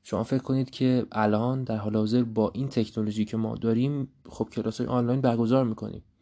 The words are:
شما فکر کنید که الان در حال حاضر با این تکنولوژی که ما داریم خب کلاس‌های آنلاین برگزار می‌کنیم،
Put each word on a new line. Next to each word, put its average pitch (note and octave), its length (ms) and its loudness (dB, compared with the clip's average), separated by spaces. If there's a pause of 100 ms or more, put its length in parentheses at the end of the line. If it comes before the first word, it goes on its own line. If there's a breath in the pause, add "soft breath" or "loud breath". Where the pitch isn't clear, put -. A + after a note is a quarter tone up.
شما G#2+ 200 -2
فکر B2+ 200 -2
کنید C3 260 -2
که B2+ 420 2
الان A2 520 2
در A2+ 140 -4
حال G#2+ 180 -2
حاضر A2 280 4
با A2 300 0
این C3+ 160 -4
تکنولوژی G#2+ 560 -2
که A2 120 -4
ما A2 180 -2
داریم C3 560 -2 (180)
خب - 200 -4
کلاس‌های A2+ 400 -4
آنلاین B2 320 0
برگزار A#2+ 440 4
می‌کنیم، A2 380 -6 (180)